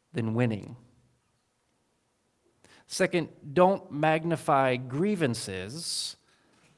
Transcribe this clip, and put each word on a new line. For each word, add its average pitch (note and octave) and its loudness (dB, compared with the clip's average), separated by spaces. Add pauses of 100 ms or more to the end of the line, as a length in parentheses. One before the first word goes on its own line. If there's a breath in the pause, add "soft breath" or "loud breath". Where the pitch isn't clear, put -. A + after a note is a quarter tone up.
(120)
than A2 -2
winning. A#2 -2 (2000 soft breath)
Second, F3 0 (240)
don't F#3 4
magnify D3+ 2
grievances, B2+ -4 (600 soft breath)